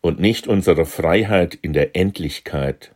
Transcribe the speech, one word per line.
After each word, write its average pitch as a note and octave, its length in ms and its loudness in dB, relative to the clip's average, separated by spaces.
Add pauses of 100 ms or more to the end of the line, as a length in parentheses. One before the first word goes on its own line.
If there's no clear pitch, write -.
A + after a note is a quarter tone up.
und E2 200 0
nicht G#2+ 260 0
unsere F2 400 2
Freiheit F2+ 720 0
in D#2 120 -6
der D2 240 0
Endlichkeit D#2 1000 -4